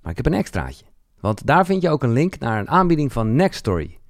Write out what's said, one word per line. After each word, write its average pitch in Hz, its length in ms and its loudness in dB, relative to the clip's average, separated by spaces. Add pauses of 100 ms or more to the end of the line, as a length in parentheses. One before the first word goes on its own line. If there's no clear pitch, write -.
Maar 82 100 -8
ik 80 60 -8
heb - 80 -6
een 156 80 4
extraatje, 76 520 -4 (340)
want 107 280 -4
daar 170 180 4
vind 190 160 -2
je 175 80 0
ook 151 140 0
een 120 100 2
link 160 260 0
naar 110 200 -2
een 101 100 -6
aanbieding 170 440 2
van 110 220 0
Nextory 101 640 -2 (100)